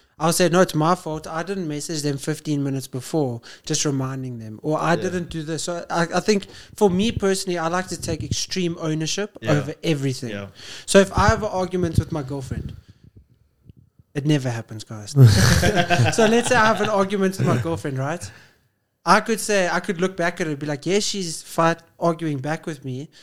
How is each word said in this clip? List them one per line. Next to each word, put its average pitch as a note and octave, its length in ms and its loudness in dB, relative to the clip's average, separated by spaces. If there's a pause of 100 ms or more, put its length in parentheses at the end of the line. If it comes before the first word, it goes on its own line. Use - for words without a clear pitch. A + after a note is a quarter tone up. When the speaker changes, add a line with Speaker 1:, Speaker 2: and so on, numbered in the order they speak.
(200)
Speaker 1:
I'll D#3+ 120 2
say, F3+ 160 2
"No, F3 140 4
it's - 140 2
my D#3 200 2
fault. D#3 320 -8
I D#3+ 140 -6
didn't F#3 260 -8
message D3 360 -6
them C#3+ 160 -2
fifteen D3 440 -4
minutes C3+ 240 -4
before, B2+ 540 -4 (240)
just - 180 -2
reminding C3 540 -4
them. A2 240 -14
Or D3+ 180 -2
I D#3 140 2
Speaker 2:
Yeah. E3 80 0
Speaker 1:
didn't F3+ 300 -4
do D#3+ 100 -8
this." D3+ 220 -6
So E3+ 260 -8
I, E3+ 140 0
I E3+ 160 -2
think G3 260 0 (300)
for G#3 160 4
me G3+ 200 0
personally, F#3+ 460 -2
I E3 100 -2
like F#3 200 -2
to F3 120 -8
take D#3+ 240 -6
extreme E3+ 560 -4
ownership D#3+ 600 -4
Speaker 2:
Yeah. D#3 120 0
Speaker 1:
over D3 200 0 (100)
everything. C3+ 460 -2
Speaker 2:
Yeah. G2+ 200 -10 (360)
Speaker 1:
So - 140 6
if F#3+ 180 6
I G3 120 6
have G#3+ 120 2
an G#3 80 -4
argument F3+ 480 -2
with D#3+ 140 2
my D#3+ 100 -4
girlfriend, C3+ 540 -8 (1400)
it C#3 120 -6
never C#3+ 240 2
happens, A2 360 -8
guys. G#2+ 260 -14
<laughs> C#3+ 1040 6
So A3+ 120 6
let's A#3 200 4
say B3+ 80 4
I A3 100 6
have G#3+ 160 4
an G#3+ 80 0
argument G3 480 0
with - 100 0
my D3 100 4
girlfriend, D3 400 -4
right? C#3+ 260 -4 (840)
I F#3 160 6
could A3 180 -2
say, G3 320 0
I E3+ 80 0
could F3+ 220 -4
look F#3 160 -2
back F3 240 -2
at E3 60 -2
it D#3 40 -2
and C#3 80 -6
be D3+ 60 -8
like, D3 200 -6
"Yeah, F#3+ 140 0
she's F#3+ 440 -4
fight-, E3 400 0 (160)
arguing E3 400 -2
back D3+ 260 -6
with D3+ 180 -10
me, C3+ 260 -10 (140)